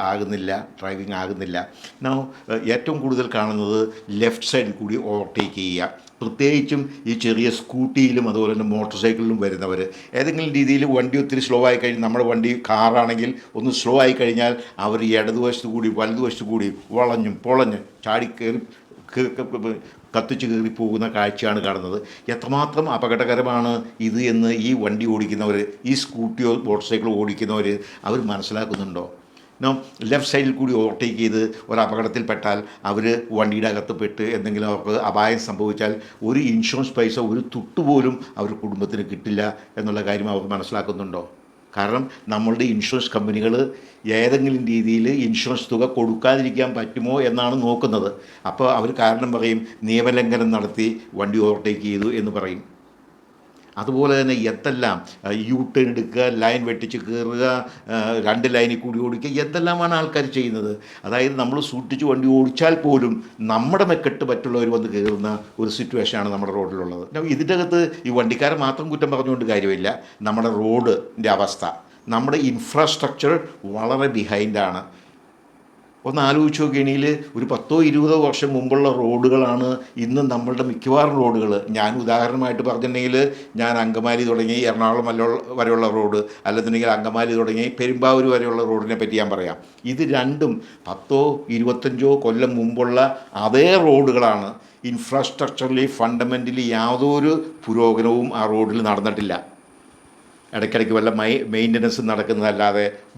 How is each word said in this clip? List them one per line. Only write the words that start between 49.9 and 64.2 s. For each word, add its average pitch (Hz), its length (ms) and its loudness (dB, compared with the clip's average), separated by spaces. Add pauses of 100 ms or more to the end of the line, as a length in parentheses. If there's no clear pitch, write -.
നടത്തി 113 320 -2 (300)
വണ്ടി 101 200 0 (100)
ഓവർടേക്ക് 104 420 -2
ചെയ്തു 101 180 -2 (120)
എന്ന് 104 180 -4
പറയും. 92 240 -8 (1160)
അതുപോലെ 135 380 2
തന്നെ 131 160 2 (160)
എന്തെല്ലാം, 120 460 -2 (280)
ആ, 101 60 -4 (180)
യു 127 80 0 (160)
ടേൺ 131 200 4
എടുക്കുക, 113 300 -2 (200)
ലൈൻ 120 260 2
വെട്ടിച്ച് 117 280 -6
കയറുക, 117 460 -4 (500)
ആ, 113 40 -2 (300)
രണ്ട് 117 260 2
ലൈനിൽ 117 320 2
കൂടി 117 200 -4
ഓടിക്കുക, 131 380 -4
എന്തെല്ലാമാണ് 170 560 -2
ആൾക്കാർ 156 260 -2 (120)
ചെയ്യുന്നത്. 110 340 -2 (340)
അതായത് 127 360 0
നമ്മൾ 131 200 -2 (100)
സൂക്ഷിച്ച് 131 400 -4
വണ്ടി 131 160 2 (100)
ഓടിച്ചാൽ 160 380 4 (100)
പോലും 123 280 2 (380)
നമ്മുടെ 151 400 2
മെക്കെട്ട് 147 400 -2